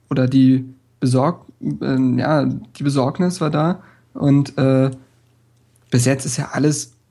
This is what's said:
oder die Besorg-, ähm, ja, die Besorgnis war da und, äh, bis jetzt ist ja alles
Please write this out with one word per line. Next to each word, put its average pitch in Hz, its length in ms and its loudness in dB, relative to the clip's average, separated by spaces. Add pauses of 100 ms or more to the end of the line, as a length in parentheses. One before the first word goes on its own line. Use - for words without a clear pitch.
oder 131 180 0
die 131 380 4 (340)
Besorg-, 131 460 0 (160)
ähm, 131 580 -2
ja, 135 260 0
die 131 380 -6
Besorgnis 143 580 -2
war 156 80 -2
da 160 320 -2 (320)
und, 143 440 0
äh, 135 340 2 (1000)
bis 123 160 2
jetzt 135 200 0
ist 135 120 -8
ja 147 160 -6
alles 139 400 -2 (180)